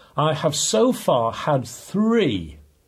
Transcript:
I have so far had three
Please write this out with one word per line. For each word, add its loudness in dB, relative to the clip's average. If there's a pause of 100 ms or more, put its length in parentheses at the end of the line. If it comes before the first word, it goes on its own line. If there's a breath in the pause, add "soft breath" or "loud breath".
(160 loud breath)
I 0
have -2
so 2
far 0
had -2
three -2 (300)